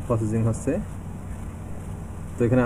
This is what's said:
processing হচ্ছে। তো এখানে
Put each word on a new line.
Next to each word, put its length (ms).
processing 420
হচ্ছে। 220
তো 120
এখানে 180